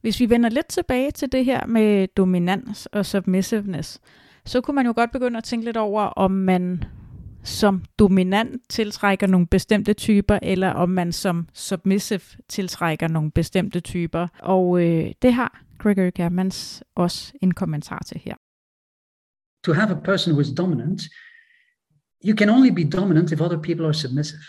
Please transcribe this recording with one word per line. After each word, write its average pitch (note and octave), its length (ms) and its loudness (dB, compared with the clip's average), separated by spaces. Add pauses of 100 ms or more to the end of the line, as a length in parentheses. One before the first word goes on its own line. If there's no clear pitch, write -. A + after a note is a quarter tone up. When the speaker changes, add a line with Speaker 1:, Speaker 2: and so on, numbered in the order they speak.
Speaker 1:
Hvis A3+ 180 -4
vi A#3+ 100 2
vender A#3+ 200 4
lidt C4 180 -2
tilbage C4+ 440 -2
til C4+ 200 -6
det C4 140 0
her B3+ 200 0
med G#3+ 420 2
dominans F#3 800 0
og G3+ 200 -4
submissiveness, F#3+ 960 -2 (460)
så B3+ 160 -2
kunne C#4+ 140 -4
man C4+ 100 2
jo A#3 100 0
godt A#3 160 0
begynde B3 260 -2
at A3+ 60 -8
tænke A#3 220 -6
lidt A3+ 120 -4
over, G#3+ 260 0
om F#3+ 280 0
man F3+ 520 0 (600)
som G3 400 0 (160)
dominant G3 720 2
tiltrækker G#3 580 -2
nogle F3+ 200 4
bestemte G3+ 460 2
typer, G#3 480 2
eller F#3 280 0
om F3+ 200 0
man F3+ 220 0
som E3+ 420 -2
submissive F#3+ 680 -2 (280)
tiltrækker E3+ 580 -4
nogle D#3 240 -2
bestemte F3 480 -2
typer. E3+ 480 -4 (120)
Og, F3+ 440 2
øh, E3 280 2 (100)
det B3+ 120 6
har - 300 -4 (160)
Gregory F#3+ 360 2
Germans F3+ 680 -4 (120)
også - 460 -4
en F#3 120 2
kommentar D#3 540 -6
til - 160 -12
her. - 120 -10 (1300)
Speaker 2:
To E3+ 100 0
have G3+ 180 2
a D#3 140 -4
person F#3 280 0
who C#3+ 80 2
is B2 160 0
dominant, F3 440 -2 (1300)
you G#3+ 100 2
can G#3 120 4
only B3+ 220 6
be E3 260 0
dominant F3 340 2
if D3+ 100 -2
other E3+ 200 -2
people E3 240 -4
are D3+ 80 2
submissive. D3 560 -4